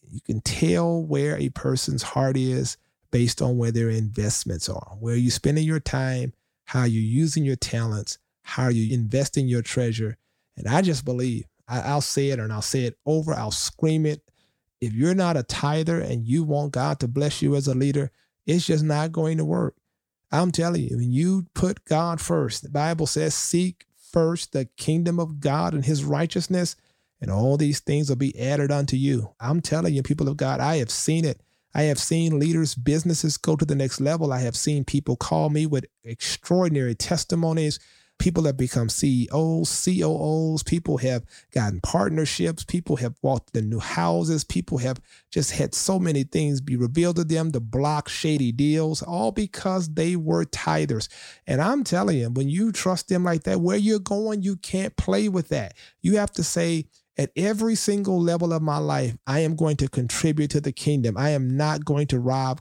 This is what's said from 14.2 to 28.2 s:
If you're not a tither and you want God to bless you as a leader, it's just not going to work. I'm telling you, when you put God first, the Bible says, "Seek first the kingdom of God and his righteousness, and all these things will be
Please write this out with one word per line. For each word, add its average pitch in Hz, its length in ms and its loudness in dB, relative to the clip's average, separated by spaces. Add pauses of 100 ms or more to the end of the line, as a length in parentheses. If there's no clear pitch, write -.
If 113 140 -2
you're 151 200 2
not 175 220 2
a 123 80 -2
tither 160 560 -2
and 117 260 -4
you 143 160 2
want 147 300 -2
God 143 280 0
to 131 60 0
bless 139 340 -2
you 143 140 2
as 139 140 0
a 131 60 2
leader, 139 360 0 (360)
it's 170 200 2
just 156 160 2
not 156 300 0
going 160 260 0
to 160 60 0
work. 170 320 -2 (560)
I'm 170 200 2
telling 170 320 0
you, 120 140 -4
when 123 120 0
you 175 440 2
put 185 300 -2
God 165 360 0
first, 147 420 -2
the - 60 -12
Bible 156 400 0
says, 156 260 0
"Seek - 520 -2 (100)
first - 560 0
the 131 140 -2 (100)
kingdom 170 420 0
of 160 220 -4
God 156 340 0
and 139 100 0
his 143 200 0
righteousness, 165 720 0 (440)
and 104 120 -4
all 123 240 2
these 147 240 0
things 147 280 0
will 139 60 0
be 135 240 -2